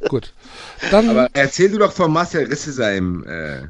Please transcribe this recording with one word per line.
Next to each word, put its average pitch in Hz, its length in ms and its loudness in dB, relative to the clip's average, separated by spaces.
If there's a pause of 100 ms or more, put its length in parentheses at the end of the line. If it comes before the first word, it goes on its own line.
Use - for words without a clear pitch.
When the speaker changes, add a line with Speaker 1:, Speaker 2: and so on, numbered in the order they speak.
Speaker 1:
gut. - 240 -4 (600)
Dann 220 180 4
Speaker 2:
aber 127 220 4
erzähl 143 400 2
du 214 60 -2
doch 202 120 4
von 165 220 0
Marcel 165 340 0
Risse 147 260 -6
seinem, 95 520 -2
äh, 73 460 -10